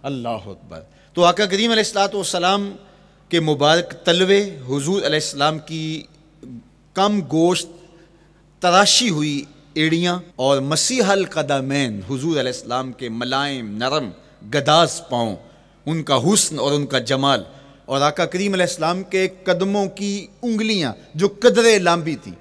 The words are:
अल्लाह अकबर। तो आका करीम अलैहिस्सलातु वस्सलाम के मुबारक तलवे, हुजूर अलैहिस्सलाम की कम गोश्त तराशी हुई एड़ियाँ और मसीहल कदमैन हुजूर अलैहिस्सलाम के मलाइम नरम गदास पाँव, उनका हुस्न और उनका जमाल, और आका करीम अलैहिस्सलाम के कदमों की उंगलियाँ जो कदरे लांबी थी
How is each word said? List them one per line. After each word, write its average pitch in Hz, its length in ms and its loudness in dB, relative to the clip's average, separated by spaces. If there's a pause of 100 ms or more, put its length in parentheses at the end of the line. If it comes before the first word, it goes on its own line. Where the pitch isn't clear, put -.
अल्लाह 117 460 -8
अकबर। 80 360 -18 (300)
तो 175 80 2
आका 180 240 4
करीम 208 240 0
अलैहिस्सलातु 202 480 0
वस्सलाम 190 500 -2 (640)
के 170 100 2
मुबारक 156 640 2
तलवे, 185 360 4 (220)
हुजूर 143 400 -2
अलैहिस्सलाम 151 580 -2
की 160 480 -8 (880)
कम 202 340 2
गोश्त 170 420 2 (880)
तराशी 196 480 4
हुई 151 260 -2 (420)
एड़ियाँ 170 440 0 (180)
और 135 240 2
मसीहल 196 640 0
कदमैन 135 760 -2
हुजूर 139 340 -4
अलैहिस्सलाम 123 560 -4
के 123 180 -10
मलाइम 127 680 -4
नरम 127 340 -2 (400)
गदास 151 600 2
पाँव, 113 260 -2 (480)
उनका 151 320 0
हुस्न 160 420 2
और 139 140 0
उनका 135 280 0
जमाल, 131 440 0 (420)
और 135 160 -2
आका 151 240 2
करीम 196 260 -2
अलैहिस्सलाम 175 520 -2
के 190 220 0 (200)
कदमों 196 420 0
की 202 240 -6 (300)
उंगलियाँ 214 520 -2 (200)
जो 185 120 0 (120)
कदरे 226 400 6
लांबी 170 380 0
थी 92 240 -14